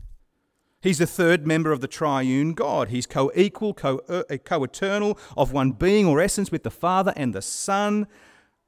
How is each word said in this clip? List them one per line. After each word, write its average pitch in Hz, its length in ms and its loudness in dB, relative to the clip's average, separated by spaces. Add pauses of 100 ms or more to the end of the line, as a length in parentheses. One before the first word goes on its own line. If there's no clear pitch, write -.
(840)
He's 185 140 2
the 165 100 2
third 170 400 2
member 160 260 2
of 127 100 -2
the 135 40 -6
triune 139 680 0
God. 139 340 -2
He's 123 180 -4
co-equal, 190 680 0
co-, 135 340 -2
uh, 175 300 -4
co-eternal, 196 800 -2 (180)
of 139 160 0
one 135 200 2
being 190 340 4
or 151 140 6
essence 196 300 0
with 156 120 -4
the 143 80 -6
Father 185 460 0
and 127 180 -2
the 95 80 -8
Son, 208 640 -2 (600)